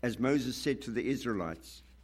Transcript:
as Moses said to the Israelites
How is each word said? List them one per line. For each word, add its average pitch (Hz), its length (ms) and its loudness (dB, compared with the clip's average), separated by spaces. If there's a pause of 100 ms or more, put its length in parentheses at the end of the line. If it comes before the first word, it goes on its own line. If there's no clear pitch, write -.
as 113 180 -2
Moses 127 360 4
said 139 260 0
to 120 100 -6
the 107 160 0
Israelites 104 720 -2 (200)